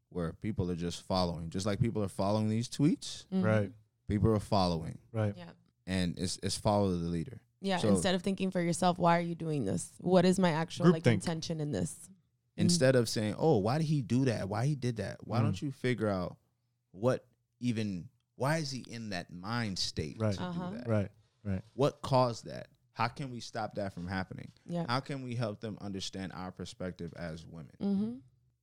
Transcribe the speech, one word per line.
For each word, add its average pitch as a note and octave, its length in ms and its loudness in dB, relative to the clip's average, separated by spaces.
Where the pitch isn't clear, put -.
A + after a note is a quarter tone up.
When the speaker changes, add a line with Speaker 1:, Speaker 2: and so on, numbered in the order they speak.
Speaker 1:
where E2 240 -4
people G2 360 -2
are F2+ 60 0
just E2+ 300 -6
following. E2+ 420 0
Just F#2 160 -4
like G2+ 160 0
people A2 220 2
are G2 60 0
following G#2+ 420 2
these A2+ 180 0
tweets, - 640 0
Speaker 2:
Mm-hmm. F#3+ 100 2
Speaker 3:
Right. G#2+ 300 4
Speaker 1:
people G#2 220 4
are G#2+ 100 4
following. F2+ 580 2
Speaker 3:
Right. G#2+ 240 0
Speaker 2:
Yeah. F2 100 -12
Speaker 1:
And F2+ 320 0
it's, F2 240 -4
it's G2 160 -2
follow G#2 320 4
the E2+ 180 0
leader. E2+ 320 -4
Speaker 2:
Yeah, F#3+ 160 0
Speaker 1:
So A2 100 2
Speaker 2:
instead F#3 260 4
of F#3 80 0
thinking F#3+ 280 -2
for F3+ 100 0
yourself, F3 380 2
"Why E3+ 180 4
are F3 60 0
you E3+ 120 -4
doing D#3 300 -2
this? B2+ 340 -2
What F3+ 280 6
is F#3 120 6
my F3+ 120 4
actual, D#3+ 400 4
like, E3 140 2
Speaker 3:
Groupthink. A#2 100 8
Speaker 2:
intention D#3+ 460 -2
in D3 120 -2
this?" - 380 -4
Speaker 1:
Instead C3+ 340 6
of A#2 120 4
saying, G#2+ 300 0
"Oh, D3 200 4
why A2+ 200 2
did D#3+ 80 0
he D3 160 2
do A#2+ 240 2
that? G#2 220 0
Why A2 180 -2
he D3+ 80 2
did A#2+ 220 -4
that?" - 300 -6
Why A2+ 140 2
Speaker 3:
Mm. - 20 4
Speaker 1:
don't G#2 200 0
you D3 100 -4
figure A2+ 360 0
out F#2 280 -2
what A#2 340 0
even, G#2+ 480 -2
why D3+ 220 0
is D3 120 -4
he C3 180 -8
in A2+ 220 -10
that F2+ 220 -6
mind G2+ 460 -2
state - 400 -4
Speaker 3:
Right. A2 160 0
Speaker 1:
to F2 80 -4
Speaker 2:
Uh-huh. F2 280 -6
Speaker 1:
do - 80 -8
that? - 100 -8
Speaker 3:
Right, G#2 220 2
right. F#2+ 180 -2
Speaker 1:
What C3 280 0
caused B2+ 440 0
that? B1+ 220 -12
How A2+ 140 0
can C3+ 220 -8
we A#2+ 100 -10
stop G#2+ 360 -8
that G2 180 -4
from F2 120 -8
happening? F#2+ 460 -6
Speaker 2:
Yeah. E3+ 220 -4
Speaker 1:
How B2+ 120 0
can C3+ 220 -8
we B2 120 -8
help A2 260 -4
them G#2+ 200 -8
understand F#2+ 540 -8
our F#2 180 -8
perspective F2 640 -10
as E2 300 -10
women? D#2+ 340 -16
Speaker 2:
Mm-hmm. G3+ 340 0